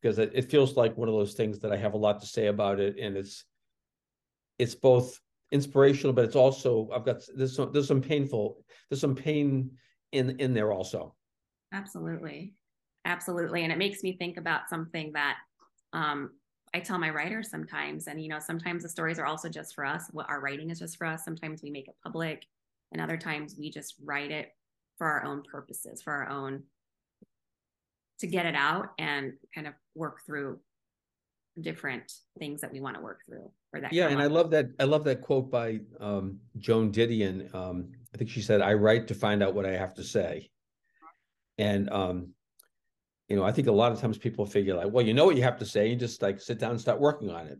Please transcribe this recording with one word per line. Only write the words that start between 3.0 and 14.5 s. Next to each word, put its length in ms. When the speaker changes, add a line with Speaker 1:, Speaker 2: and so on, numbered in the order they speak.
Speaker 1:
it's, 260
it's 160
both 440
inspirational, 600
but 120
it's 100
also, 580
I've 120
got, 160
there's 220
some, 160
there's 160
some 140
painful, 640
there's 100
some 160
pain 560
in, 300
in 120
there 200
also. 420
Speaker 2:
Absolutely. 800
Absolutely. 580
And 80
it 60
makes 260
me 140
think 180
about 340